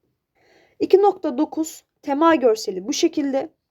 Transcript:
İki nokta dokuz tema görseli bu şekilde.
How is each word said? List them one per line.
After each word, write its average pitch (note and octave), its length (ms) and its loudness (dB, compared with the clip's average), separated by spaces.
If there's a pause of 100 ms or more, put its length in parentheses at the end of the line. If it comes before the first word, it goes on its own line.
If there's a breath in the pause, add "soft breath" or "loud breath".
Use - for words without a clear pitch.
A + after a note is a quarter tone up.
(800 soft breath)
İki - 220 4
nokta F#4+ 360 0
dokuz - 460 -6 (180)
tema D#4 340 2
görseli A3 520 -2
bu C#4+ 60 -4
şekilde. D4 560 -2 (220)